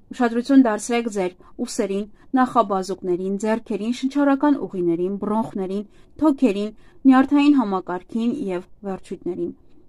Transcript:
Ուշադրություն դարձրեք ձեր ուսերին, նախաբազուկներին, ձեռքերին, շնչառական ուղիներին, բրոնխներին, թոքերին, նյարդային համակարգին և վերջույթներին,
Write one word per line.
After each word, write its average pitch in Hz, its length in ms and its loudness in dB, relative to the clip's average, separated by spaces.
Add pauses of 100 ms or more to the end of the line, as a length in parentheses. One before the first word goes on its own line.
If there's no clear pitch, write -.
(120)
Ուշադրություն 247 520 4
դարձրեք 233 480 -2
ձեր 185 240 -4 (220)
ուսերին, 202 500 -4 (220)
նախաբազուկներին, 196 1080 -2
ձեռքերին, 214 580 -4
շնչառական 277 640 2
ուղիներին, 180 600 -2
բրոնխներին, 208 680 -4 (340)
թոքերին, 220 520 2 (340)
նյարդային 277 500 6
համակարգին 208 840 -2
և 185 240 -6 (140)
վերջույթներին, 190 720 -8 (360)